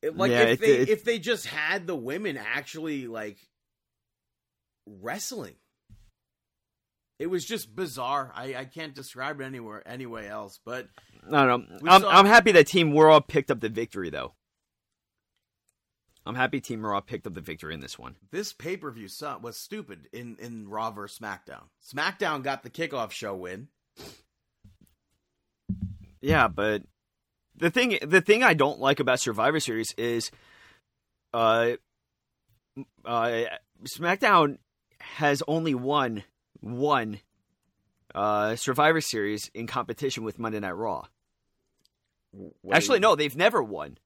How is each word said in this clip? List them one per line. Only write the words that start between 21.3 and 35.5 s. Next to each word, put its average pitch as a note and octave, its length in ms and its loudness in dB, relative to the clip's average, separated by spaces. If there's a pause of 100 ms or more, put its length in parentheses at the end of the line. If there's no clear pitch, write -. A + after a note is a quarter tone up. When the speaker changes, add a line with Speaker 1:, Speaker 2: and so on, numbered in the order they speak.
Speaker 1:
SmackDown D#3 560 -4
got C3+ 200 -6
the B2 60 -18
kickoff C3 420 -8
show G2+ 240 -8
win. F#2 320 -12 (2500)
Speaker 2:
Yeah, C#3 280 4
but G2+ 340 0 (720)
the E3 140 0
thing, B3 320 0
the E3+ 200 4
thing A3 220 4
I F#3+ 120 6
don't C#3+ 240 2
like C3+ 200 2
about B2+ 200 2
Survivor B2 400 0
Series A2+ 380 -4
is, A#2 340 -4 (1000)
uh, A#2 420 4 (1300)
uh, A#2 380 -2 (400)
SmackDown E3+ 720 2 (420)
has D3 480 -2
only D#3+ 280 0